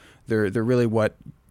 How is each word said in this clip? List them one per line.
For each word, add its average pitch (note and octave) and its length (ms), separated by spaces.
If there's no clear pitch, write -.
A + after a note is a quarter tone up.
they're, G#2+ 240
they're A2 140
really B2 220
what A2 280